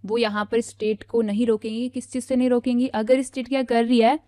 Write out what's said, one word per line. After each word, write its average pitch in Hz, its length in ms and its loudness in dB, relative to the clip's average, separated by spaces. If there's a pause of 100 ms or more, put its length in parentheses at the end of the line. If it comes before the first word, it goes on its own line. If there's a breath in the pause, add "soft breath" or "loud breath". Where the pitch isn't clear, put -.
वो 214 140 -4
यहाँ 208 340 -2
पर 233 80 2
स्टेट 214 420 -4
को 233 200 -2
नहीं 214 240 0
रोकेंगी। 226 420 -2
किस 254 240 -10
चीज़ 254 120 -6
से 262 120 -2
नहीं 247 140 2
रोकेंगी? 247 360 2
अगर 240 360 2
स्टेट 254 260 -8
क्या 269 140 -2
कर 233 220 0
रही 233 160 4
है 247 280 4